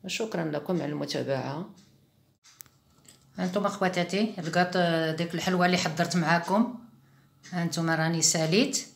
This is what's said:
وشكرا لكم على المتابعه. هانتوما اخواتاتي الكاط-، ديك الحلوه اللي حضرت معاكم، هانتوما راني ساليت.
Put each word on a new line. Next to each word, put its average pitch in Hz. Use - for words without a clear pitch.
وشكرا 190
لكم 151
على 143
المتابعه. 139
هانتوما 185
اخواتاتي 190
الكاط-، 170
ديك 170
الحلوه 180
اللي 180
حضرت 165
معاكم، 170
هانتوما 170
راني 160
ساليت. 175